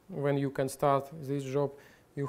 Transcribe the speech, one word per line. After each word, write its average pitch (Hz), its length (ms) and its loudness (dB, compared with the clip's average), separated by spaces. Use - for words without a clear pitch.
when 143 280 2
you 139 120 2
can 135 180 0
start 139 400 2
this 139 240 -2
job. 135 260 0
You 139 140 -4